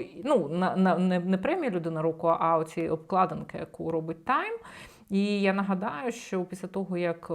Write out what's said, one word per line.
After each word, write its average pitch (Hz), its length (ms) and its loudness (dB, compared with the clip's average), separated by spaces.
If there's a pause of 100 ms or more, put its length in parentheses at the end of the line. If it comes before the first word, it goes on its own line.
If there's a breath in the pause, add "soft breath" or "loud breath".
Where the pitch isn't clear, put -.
(240)
Ну, 233 240 4
на, 170 280 0
на, 185 220 6
не, 185 220 4
не 190 180 2
премія 285 320 0
людина 165 320 -2
року, 165 260 0
а 165 300 4
оці 160 300 -2
обкладинки, 160 680 -2
яку 160 320 -6
робить 165 360 -4
Time. 381 320 -2 (520 loud breath)
І 202 300 2
я 196 120 4
нагадаю, 202 600 -2
що 190 320 -4
після 180 240 -10
того, 185 280 -4
як 170 380 -2